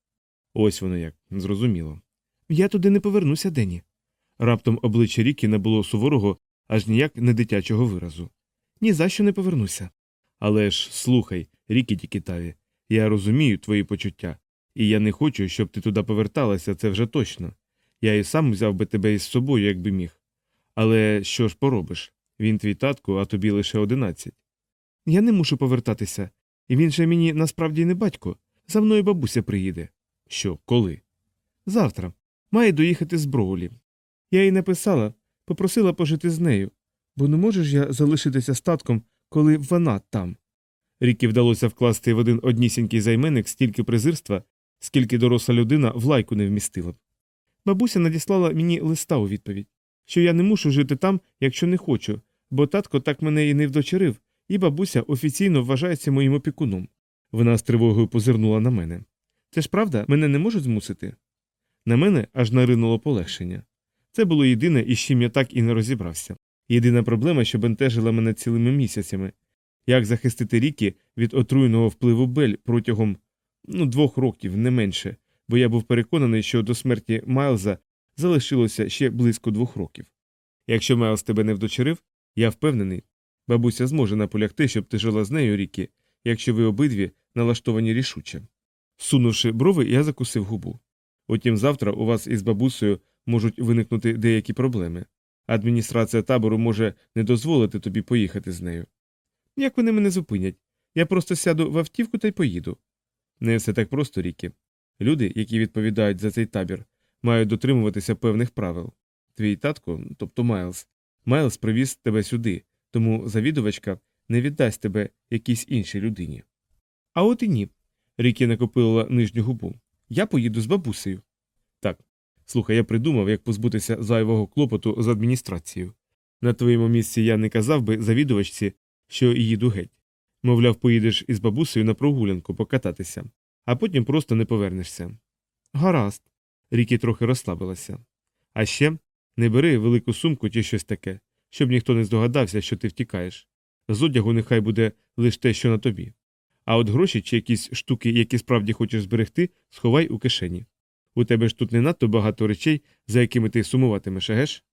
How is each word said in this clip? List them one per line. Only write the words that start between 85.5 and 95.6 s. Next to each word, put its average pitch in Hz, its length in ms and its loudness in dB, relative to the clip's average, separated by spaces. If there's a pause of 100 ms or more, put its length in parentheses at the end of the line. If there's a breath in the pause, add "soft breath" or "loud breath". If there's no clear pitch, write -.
Рікі, 95 320 -6 (360)
якщо 117 300 -2
ви 113 100 2
обидві 110 460 0 (240)
налаштовані 113 600 0
рішуче. - 480 -8 (540)
Сунувши 117 560 2
брови, 143 340 2
я 131 160 2
закусив 131 420 -4
губу. 101 340 -8 (500)
Утім, 110 280 0
завтра 117 360 0
у - 120 -4
вас 113 220 -2
із 107 160 -2
бабусею 107 580 0 (260)
можуть 117 320 0
виникнути 117 540 0
деякі 113 400 0
проблеми. 95 520 -4 (420)
Адміністрація 113 760 0